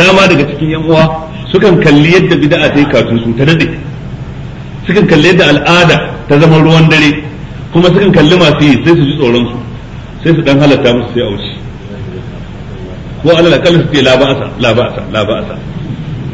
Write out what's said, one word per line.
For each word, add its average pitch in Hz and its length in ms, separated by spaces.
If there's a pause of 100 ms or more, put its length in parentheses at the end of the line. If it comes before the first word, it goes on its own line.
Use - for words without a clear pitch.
dama 190 240
daga 147 220
cikin 160 200
yan 160 140
uwa 160 440 (240)
sukan 190 280
kalli 147 320
yadda 180 260
bid'a 147 340
ta 143 80
yi 143 80
katun 117 360
su 113 120
ta 131 100
dade. 156 240 (1160)
Sukan 185 180
kalli 156 220
yadda 180 220
al'ada 160 480 (300)
ta 143 120
zama 156 180
ruwan 160 320
dare, 151 320 (500)
kuma 180 180
sukan 196 220
kalli 160 240
masu 151 280
yi 139 200
sai 165 140
su 147 80
ji 135 120
tsoron 120 280
su, 120 120 (640)
sai 165 100
su 151 80
dan 139 180
halatta 127 340
musu 117 200
sai 117 80
a 107 80
wuce. - 220 (1700)
Ko 156 140
alal 165 180
akal 175 200
su 151 200
ce 139 80
la 127 160
ba'asa, 139 400
la 117 160
ba'asa, 117 280 (100)
la 107 140
ba'asa. 101 300 (800)